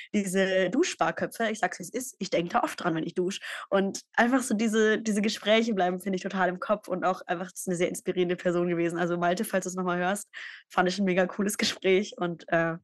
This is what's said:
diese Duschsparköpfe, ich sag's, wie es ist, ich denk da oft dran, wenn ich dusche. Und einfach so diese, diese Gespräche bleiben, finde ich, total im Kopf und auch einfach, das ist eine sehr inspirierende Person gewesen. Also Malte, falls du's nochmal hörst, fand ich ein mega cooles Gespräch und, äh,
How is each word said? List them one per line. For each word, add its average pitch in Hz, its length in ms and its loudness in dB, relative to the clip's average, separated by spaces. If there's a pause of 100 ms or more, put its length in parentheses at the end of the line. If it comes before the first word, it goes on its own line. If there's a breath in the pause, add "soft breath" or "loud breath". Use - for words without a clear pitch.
(140 loud breath)
diese 190 560 2
Duschsparköpfe, 185 840 0
ich 214 80 -6
sag's, - 200 -2
wie 185 40 -10
es 165 100 -12
ist, 254 260 -8
ich 185 100 -6
denk 170 200 0
da - 140 2
oft - 200 -6
dran, 170 120 0
wenn 160 100 -2
ich 175 80 -8
dusche. 185 260 -2 (300 loud breath)
Und 196 320 0 (120)
einfach 240 300 4
so 247 120 0
diese, 214 460 4
diese 214 200 0
Gespräche 220 520 2
bleiben, 185 280 0
finde 190 160 -2
ich, 185 60 -4
total 185 260 0
im 180 100 -4
Kopf - 300 -2
und 175 160 -2
auch 180 220 0
einfach, 180 220 -4
das - 120 -14
ist - 60 -6
eine 180 100 -2
sehr 175 100 2
inspirierende 180 480 -2
Person 175 320 0
gewesen. 170 320 0
Also 175 180 0
Malte, 180 280 0
falls 190 180 -2
du's 185 120 -8
nochmal 180 240 0
hörst, 185 280 -2 (420 loud breath)
fand 180 200 2
ich 185 100 -4
ein 202 60 2
mega 180 200 4
cooles 202 320 -4
Gespräch 196 600 2
und, 175 320 -4
äh, 165 340 0